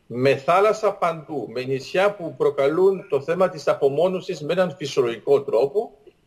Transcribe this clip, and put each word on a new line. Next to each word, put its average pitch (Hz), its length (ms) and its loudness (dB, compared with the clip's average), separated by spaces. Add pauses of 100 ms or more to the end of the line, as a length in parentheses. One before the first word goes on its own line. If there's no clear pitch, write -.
με 127 300 2
θάλασσα 202 580 2
παντού, 156 580 -4
με 123 100 -6
νησιά 175 520 -2
που 156 220 -12
προκαλούν 156 720 2
το 139 120 0
θέμα 175 280 0
της 175 200 -4
απομόνωσης 156 720 0
με 147 120 -4
έναν 180 240 0
φυσιολογικό 135 640 0
τρόπο, 139 500 0 (340)